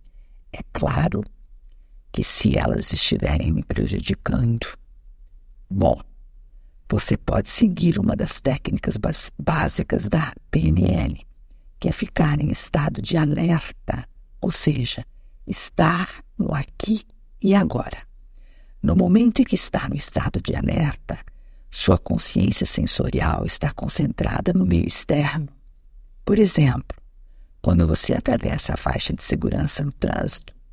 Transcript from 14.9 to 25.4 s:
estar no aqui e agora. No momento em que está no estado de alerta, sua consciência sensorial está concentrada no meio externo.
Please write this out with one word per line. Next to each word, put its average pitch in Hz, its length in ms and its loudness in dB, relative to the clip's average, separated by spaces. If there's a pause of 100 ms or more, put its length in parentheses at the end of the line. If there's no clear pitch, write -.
estar 175 640 0 (260)
no - 160 -2
aqui 196 540 -4 (340)
e 190 140 4
agora. - 460 0 (800)
No - 140 2
momento 190 440 6
em 254 60 6
que - 80 -2
está - 340 -2
no - 80 -4
estado - 460 -4
de - 140 -4
alerta, - 640 -2 (500)
sua - 300 2
consciência - 640 0
sensorial - 800 -2
está - 260 -2
concentrada - 800 -2
no 185 140 4
meio 87 220 4
externo. 147 640 -2 (760)